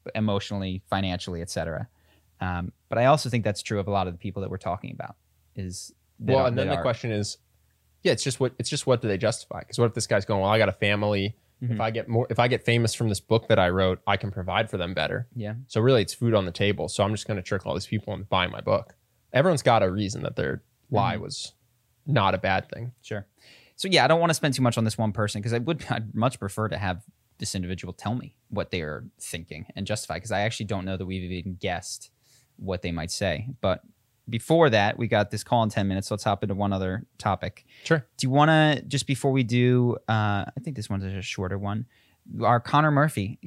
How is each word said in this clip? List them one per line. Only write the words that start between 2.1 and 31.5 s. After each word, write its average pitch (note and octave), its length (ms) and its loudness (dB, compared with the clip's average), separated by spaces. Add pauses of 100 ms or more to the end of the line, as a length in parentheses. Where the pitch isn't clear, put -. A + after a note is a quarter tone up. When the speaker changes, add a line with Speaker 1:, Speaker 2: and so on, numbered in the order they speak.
Speaker 1:
Um, F2+ 320 -4 (180)
but A2 100 -2
I B2 60 6
also C#3 240 4
think A2+ 140 0
that's G#2 200 -2
true G#2 160 -4
of F#2+ 80 -4
a G#2 40 -2
lot F#2+ 160 0
of F2 60 -6
the F2 60 -14
people G2 220 -10
that G2 100 -8
we're F#2+ 60 -6
talking - 340 -8
about - 240 -12 (400)
is F#2 380 -10 (260)
they A#2 140 0
Speaker 2:
Well, C3+ 100 4
Speaker 1:
don't, B2+ 60 2
Speaker 2:
and A#2+ 100 -2
then - 80 0
Speaker 1:
they F#2 60 0
Speaker 2:
the E2+ 60 -2
Speaker 1:
are E2+ 40 -4
Speaker 2:
question A#2 280 -2
is, G#2 260 -4 (680)
yeah, F3+ 80 4
it's - 120 0
just - 160 -2
what, B2 200 0
it's A2 100 -6
just - 160 -6
what B2+ 160 4
do B2 60 -2
they G2+ 100 2
justify? G#2+ 460 -4
'Cause - 160 -14
what A#2+ 60 4
if A2+ 80 0
this A2+ 140 -4
guy's G2+ 180 2
going, G2+ 160 0
"Well, F#2+ 80 2
I G#2+ 80 6
got G#2 120 6
a F#2+ 40 2
family. G#2 600 0 (260)
Speaker 1:
Mm-hmm. A#2+ 120 -2
Speaker 2:
If G#2+ 80 -2
I A2+ 100 0
get A2+ 180 -4
more, A#2 220 2
if A2+ 80 0
I A#2+ 80 6
get B2 180 0
famous A#2 300 4
from A#2 140 0
this G2 100 0
book - 280 0
that G#2+ 120 6
I F2+ 100 6
wrote, F#2 380 2
I G2+ 100 4
can G#2 140 -6
provide F#2 400 -2
for G#2 60 -2
them F2+ 180 -4
better." F#2 400 -2
Speaker 1:
Yeah. G#2+ 180 -6 (140)
Speaker 2:
So - 140 -2
really, B2 200 6
it's - 120 -4
food A#2 200 2
on G2 120 4
the F2 60 -4
table. G2+ 380 0
So - 140 0
I'm G2+ 80 2
just G#2+ 160 -6
gonna G2+ 160 -4
trick G2 240 -6
all C#2+ 80 -2
these F#2+ 100 -6
people G#2+ 300 -4
into F#2+ 100 -10
buying F#2 240 2
my - 120 -10
book. - 340 -2 (380)
Everyone's D#3 280 4
got A2+ 220 6
a F#2 80 4
reason G#2 320 -4
that - 120 -6
their D2 280 -2 (260)
lie G2 240 2
Speaker 1:
Mm-hmm. F2 100 -6
Speaker 2:
was - 300 -12 (540)
not G2+ 260 4
a F#2+ 60 0
bad F#2+ 300 0
thing. A#2+ 240 -10 (100)
Speaker 1:
Sure. G#2 240 -10 (480)
So - 120 -6
yeah, E3 160 6
I C3 40 6
don't E3 120 6
wanna E3+ 140 4
spend C#3+ 220 0
too C3 80 0
much A#2+ 160 2
on A2+ 40 4
this A2 140 0
one A2 140 0
person G#2 320 -2
'cause A2+ 100 -2
I A#2+ 60 2
would, C#3 260 -4
<laughs> - 60 -4
I'd A2 240 -6
much A#2 240 0
prefer G#2+ 300 -4
to - 100 -4
have F#2 240 -4 (340)
this - 160 -8
individual F2+ 400 -6
tell G#2+ 220 -6
me - 200 -10 (140)
what G2 220 -6
they F2+ 100 -4
are D2+ 240 -8 (140)
thinking E2 560 -12
and G2 100 -8
justify, F#2 320 -6
'cause G#2+ 140 -10
I F#2+ 100 0
actually A2 240 -4
don't F#2+ 200 -6
know F#2+ 120 -4
that F#2 80 -8
we've F#2 260 -6
even F2+ 240 -8